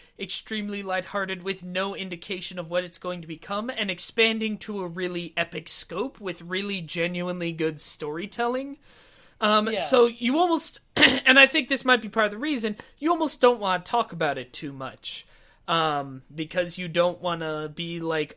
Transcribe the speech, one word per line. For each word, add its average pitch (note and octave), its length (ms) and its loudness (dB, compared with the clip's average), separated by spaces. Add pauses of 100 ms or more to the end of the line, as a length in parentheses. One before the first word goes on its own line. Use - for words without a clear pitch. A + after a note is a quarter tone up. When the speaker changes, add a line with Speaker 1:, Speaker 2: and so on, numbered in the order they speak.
(180)
Speaker 1:
extremely G3+ 640 -6
lighthearted, F#3 600 -4
with F#3+ 180 -6
no F#3 320 -2
indication F#3 640 -8
of E3 100 -8
what F3+ 160 0
it's E3+ 140 -12
going F3+ 240 -6
to D#3 60 -14
become, G3+ 420 -6
and G#3 200 -4
expanding A3 680 0
to G3+ 220 -8
a F#3 80 -4
really F3 480 -4
epic E3+ 320 -4
scope A3+ 520 -6
with F3+ 220 -8
really F#3+ 400 -4
genuinely F3 680 -4
good D#3 280 -2
storytelling. A#3+ 960 -4 (640)
Um, G#3+ 300 4
Speaker 2:
Yeah. G3+ 100 0
Speaker 1:
so A#3+ 260 8
you A#3+ 320 0
almost, E4 500 2
<clears throat> - 80 -8
and C4 420 8
I C4+ 80 12
think C4+ 220 0
this C4+ 180 0
might B3 160 6
be A3 60 -8
part G#3+ 180 2
of G3+ 60 -2
the G#3 60 -10
reason, A3+ 380 -2 (220)
you D4+ 120 0
almost E4 300 0
don't B3 200 6
wanna F#3 220 0
talk A#3+ 300 0
about D#3 240 0
it B2+ 160 -10
too C#3+ 220 -10
much. - 520 -12 (420)
Um, D3 540 0 (120)
because E3+ 420 -2
you F3+ 120 -6
don't E3+ 340 2
wanna D#3+ 500 -4
be E3+ 280 -6
like, D#3+ 360 -2